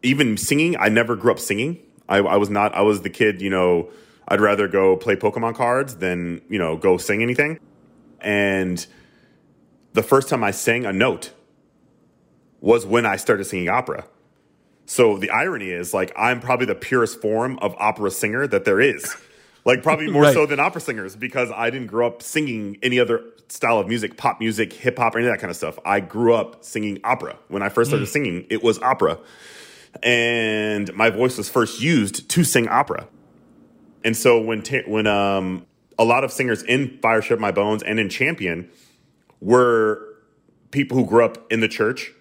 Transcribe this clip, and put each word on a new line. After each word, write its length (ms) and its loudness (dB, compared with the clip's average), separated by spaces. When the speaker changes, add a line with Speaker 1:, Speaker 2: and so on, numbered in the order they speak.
Speaker 1:
Even 340 2
singing, 420 0
I 120 4
never 260 2
grew 140 2
up 80 0
singing. 400 -4
I, 120 2
I 180 2
was 140 2
not, 240 0
I 80 2
was 180 4
the 80 -8
kid, 320 0
you 80 -4
know, 400 2
I'd 120 2
rather 260 2
go 260 4
play 220 0
Pokemon 380 -2
cards 420 -2
than, 540 -6
you 80 -4
know, 180 -2
go 220 2
sing 240 -2
anything. 380 -2
And 680 0
the 80 2
first 260 4
time 160 -2
I 60 0
sang 340 -2
a 80 -4
note 400 0
was 240 4
when 220 2
I 100 0
started 280 0
singing 260 -4
opera. 340 -4
So 320 2
the 140 -6
irony 400 -4
is, 240 -8
like, 200 -2
I'm 260 0
probably 260 -2
the 80 -2
purest 480 -2
form 400 -2
of 160 -2
opera 320 0
singer 360 -4
that 200 -2
there 160 4
is. 340 -2
Like, 180 2
probably 280 0
more 140 6
Speaker 2:
Right. 100 8
Speaker 1:
so 100 4
than 160 -2
opera 220 -2
singers, 340 -8
because 340 -4
I 200 -2
didn't 180 -10
grow 180 0
up 160 -6
singing 600 -6
any 180 0
other 220 2
style 300 0
of 100 -2
music, 300 -4
pop 220 -2
music, 340 -2
hip 240 -2
hop, 180 0
any 80 0
of 80 2
that 80 -4
kind 100 -8
of 60 -10
stuff. 300 -8
I 140 2
grew 340 2
up 300 -2
singing 380 -6
opera. 360 -4
When 140 -6
I 80 -2
first 180 2
started 200 -2
Speaker 2:
Mm. 40 -10
Speaker 1:
singing, 380 -4
it 120 -4
was 200 2
opera. 360 0
And 920 0
my 140 2
voice 300 0
was 100 -6
first 320 -2
used 500 0
to 140 4
sing 240 2
opera. 400 -2
And 120 0
so 240 6
when, 220 -4
ta-, 240 -4
when, 200 0
um, 600 0
a 60 6
lot 200 2
of 60 -4
singers 320 -2
in 400 -2
Fire 180 2
Shut 180 0
Up 20 -4
My 100 0
Bones 320 0
and 160 -2
in 100 -2
Champion 600 -4
were 580 4
people 260 -2
who 80 4
grew 200 4
up 280 -6
in 80 0
the 80 0
church 520 -2